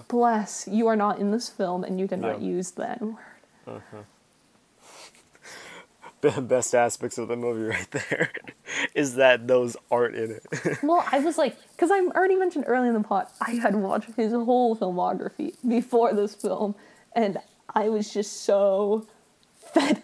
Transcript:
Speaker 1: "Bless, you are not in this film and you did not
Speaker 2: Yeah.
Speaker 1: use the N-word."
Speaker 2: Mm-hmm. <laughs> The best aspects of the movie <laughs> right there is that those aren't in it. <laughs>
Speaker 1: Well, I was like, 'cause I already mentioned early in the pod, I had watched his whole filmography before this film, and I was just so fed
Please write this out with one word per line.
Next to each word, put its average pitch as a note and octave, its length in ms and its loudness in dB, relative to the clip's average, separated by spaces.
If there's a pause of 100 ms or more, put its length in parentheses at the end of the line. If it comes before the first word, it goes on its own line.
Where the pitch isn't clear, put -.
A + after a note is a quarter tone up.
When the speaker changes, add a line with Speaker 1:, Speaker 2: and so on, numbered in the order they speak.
Speaker 1:
"Bless, A#3 600 0
you A3+ 180 2
are A3 100 4
not G#3 220 0
in G3+ 120 0
this A#3 160 -2
film F#3 380 -4
and F#3 120 -6
you F#3+ 100 -2
did F#3+ 120 -4
not G#3 220 -4
Speaker 2:
Yeah. F#3+ 80 -4
Speaker 1:
use F3+ 220 -4
the - 180 -6
N-word." G#3+ 260 -8 (520)
Speaker 2:
Mm-hmm. A2 340 -16
<laughs> G#2 60 -20 (2250)
The C#3+ 200 2
best B2 320 0
aspects A#2+ 460 0
of A2+ 80 -4
the A#2+ 80 -4
movie A#2+ 280 -4
<laughs> G#2+ 120 -2
right - 160 -8
there - 400 -4 (640)
is C#3 200 0
that B2+ 320 6
those B2 300 2 (140)
aren't A#2+ 240 0
in A2+ 160 -4
it. - 480 -6
<laughs> - 40 -6
Speaker 1:
Well, E4 280 4
I C#4 80 2
was D4+ 180 -2
like, C#4 180 0 (220)
'cause F4 140 4
I G4 80 4
already F#4 360 2
mentioned F4+ 320 0
early B3 200 2
in A#3 80 2
the G#3+ 80 0
pod, G3+ 240 -2 (120)
I A3+ 120 -4
had A3+ 240 0
watched G#3+ 400 -2
his A3 180 0
whole A#3+ 420 2
filmography F#3 800 -4 (140)
before A#3 460 2
this G#3 200 0
film, G3+ 400 -2 (420)
and A3 220 0 (380)
I G#3+ 140 2
was G#3+ 220 -2
just - 300 -6
so G3+ 640 2 (520)
fed C#4 460 2